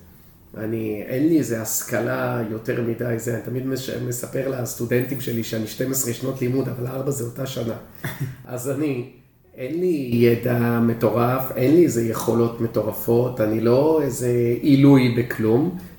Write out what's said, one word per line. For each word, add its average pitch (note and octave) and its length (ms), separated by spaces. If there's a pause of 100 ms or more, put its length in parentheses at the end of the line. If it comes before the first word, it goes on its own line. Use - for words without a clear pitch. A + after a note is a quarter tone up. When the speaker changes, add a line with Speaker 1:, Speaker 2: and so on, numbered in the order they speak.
(580)
Speaker 1:
אני, A2 500
אין C3+ 200
לי E3 100
איזה A2+ 240
השכלה B2 920
יותר A#2+ 360
מדי, A#2 300
זה, A#2 180
אני G#2 60
תמיד B2+ 260
מש-, C3 220
מספר B2 600
לסטודנטים B2 720
שלי A#2 220
שאני A2 240
שתים C3 240
עשרה B2 220
שנות C3 280
לימוד, B2 280
אבל B2 180
ארבע C3+ 240
זה A#2 120
אותה C3 220
שנה. A#2 300 (420)
Speaker 2:
<laughs> - 280
Speaker 1:
אז B2+ 240
אני, C3+ 400 (460)
אין C3+ 240
לי D#3 340
ידע A#2 680
מטורף, A#2 760
אין C3+ 200
לי F3 80
איזה A#2 200
יכולות A#2 580
מטורפות, A2+ 800
אני A2 200
לא C#3+ 420
איזה B2 260 (320)
עילוי C3+ 560
בכלום, A#2+ 600 (220)